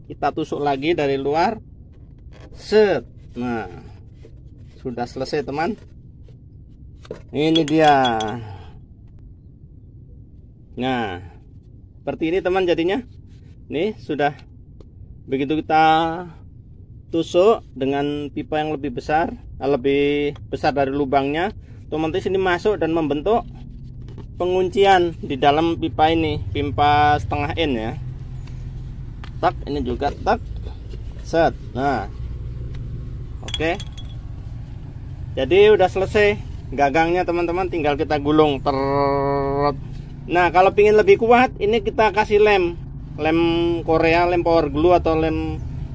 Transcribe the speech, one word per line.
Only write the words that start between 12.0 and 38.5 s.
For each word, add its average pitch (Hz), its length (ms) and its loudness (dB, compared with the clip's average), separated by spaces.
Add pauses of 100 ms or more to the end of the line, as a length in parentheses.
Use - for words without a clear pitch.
ini, 180 80 0
teman, 185 320 0
jadinya. 175 320 0 (640)
Nih, 170 320 -4
sudah. 147 400 -2 (880)
Begitu 135 320 -2
kita 156 260 2 (1200)
tusuk 175 640 2
dengan 143 640 -4
pipa 151 240 -4
yang 151 160 -4
lebih 139 160 -6
besar, 156 400 -2 (320)
lebih 143 720 0 (160)
besar 139 240 -2
dari 139 160 0
lubangnya, 143 640 0 (320)
otomatis 160 400 -4
ini 190 80 0
masuk 190 400 0
dan 160 160 -2
membentuk 160 560 0 (880)
penguncian 185 800 4
di - 180 -6
dalam 147 460 4
pipa 160 320 2
ini, 156 240 0 (160)
pipa 147 640 4
setengah 147 400 -4
in 156 160 2
ya. 113 200 -2 (1400)
Tak, 170 160 0 (120)
ini 143 160 -4
juga 123 320 -2
tak. - 280 0 (840)
Set. 165 280 2 (200)
Nah. 123 360 -2 (1400)
Oke. 165 320 -2 (1600)
Jadi 180 360 6
udah 185 160 6
selesai 208 480 2 (360)
gagangnya, 160 480 2
teman-teman, 175 480 -2
tinggal 151 240 0
kita 151 240 0
gulung. 151 440 4